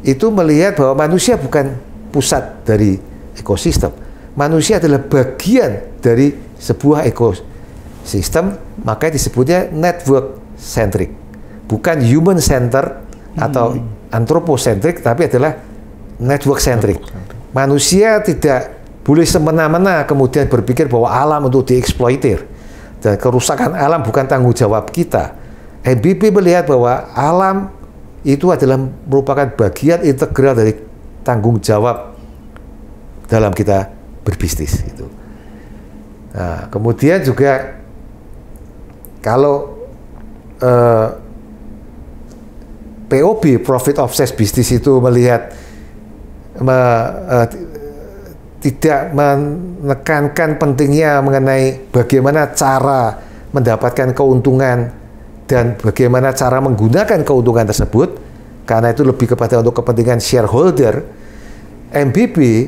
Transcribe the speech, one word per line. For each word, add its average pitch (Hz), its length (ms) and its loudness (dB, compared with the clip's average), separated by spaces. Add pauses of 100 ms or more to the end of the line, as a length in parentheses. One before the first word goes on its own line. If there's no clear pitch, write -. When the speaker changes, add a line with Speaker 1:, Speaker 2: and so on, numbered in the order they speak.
Speaker 1:
itu 139 240 2
melihat 180 480 2
bahwa 139 320 2
manusia 185 320 2
bukan 135 320 -2 (400)
pusat - 480 -2
dari 104 400 2 (320)
ekosistem. - 560 -2 (480)
Manusia 156 400 2
adalah 147 240 2
bagian 143 960 0
dari 127 400 2 (240)
sebuah 143 480 2
ekosistem, - 1400 -4 (320)
makanya 151 320 -2
disebutnya 135 420 0 (140)
network 151 640 0 (160)
centric. 98 560 -2 (560)
Bukan 160 400 -2
human 160 320 4
center 131 640 0 (320)
atau 123 400 -2
Speaker 2:
Hmm. 117 400 -10
Speaker 1:
anthropocentric, 135 880 0
tapi 131 240 0
adalah 147 320 0 (640)
network 135 400 0
centric. 110 400 0
Speaker 2:
Network - 80 -18
centric. - 280 -16 (120)
Speaker 1:
Manusia 175 720 2
tidak 139 560 -2 (240)
boleh 156 240 4
semena-mena 160 800 2
kemudian 139 400 2
berpikir 127 400 2
bahwa 120 240 2
alam 143 400 0
untuk 131 160 2
dieksploitir. 123 800 0 (540)
Dan 104 160 2
kerusakan 131 640 0
alam 147 240 2
bukan 127 240 0
tanggung 127 240 2
jawab 107 400 0
kita. 120 420 -2 (540)
M 123 160 4
B 180 160 2
B 214 160 4
melihat 180 320 4
bahwa 123 480 2
alam 190 560 0 (560)
itu 143 240 2
adalah 131 300 4
merupakan 135 720 0
bagian 135 480 2
integral 139 480 2
dari 110 240 2 (480)
tanggung 113 400 0
jawab 110 560 -2 (1120)
dalam 107 240 2
kita 98 320 0 (400)
berbisnis, 82 560 -4
gitu. - 240 -12 (1300)
Nah, 85 320 -6
kemudian 131 560 0
juga 131 560 0 (1400)
kalau, 139 640 0 (720)
eh, 120 500 4 (2000)
P - 40 -2 (120)
O 220 160 2
B, 135 240 4
profit 135 400 0
obsessed 123 320 -2
business 120 400 0
itu 131 240 4
melihat, 123 560 2 (1040)
me-, 123 480 2 (240)
eh, 120 160 4
ti-, - 200 -12 (920)
tidak 147 560 -2
menekankan 147 1400 -2
pentingnya 143 640 2
mengenai 135 720 0
bagaimana 139 560 2
cara 135 640 0 (400)
mendapatkan 123 560 0
keuntungan 131 800 2 (560)
dan 120 320 0
bagaimana 123 560 2
cara 131 240 0
menggunakan 139 640 2
keuntungan 117 400 2
tersebut, 107 560 0 (480)
karena 117 240 2
itu 131 160 2
lebih 123 240 2
kepada 117 320 2
untuk 120 160 2
kepentingan 117 400 0
shareholder. 127 840 2 (920)
M 143 160 2
B 233 180 2
B 214 80 -2 (300)